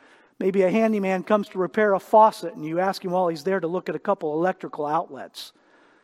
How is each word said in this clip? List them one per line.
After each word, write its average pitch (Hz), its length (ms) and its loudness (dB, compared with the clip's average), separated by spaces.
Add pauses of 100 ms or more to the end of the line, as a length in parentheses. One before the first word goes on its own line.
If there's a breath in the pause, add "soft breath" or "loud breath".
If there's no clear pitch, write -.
(400 soft breath)
maybe 196 220 0
a 185 80 4
handyman 196 520 0
comes 208 280 0
to - 80 -12
repair 190 360 2
a 185 60 0
faucet, 214 540 4
and 156 120 -10
you 160 140 -4
ask 190 240 -2
him 185 80 -4
while 185 160 2
he's 160 160 -6
there 190 160 0
to 165 80 -4
look 175 200 -6
at 175 60 -6
a 156 60 -6
couple 170 340 -2
electrical 165 500 -4
outlets. 143 680 -6 (520 soft breath)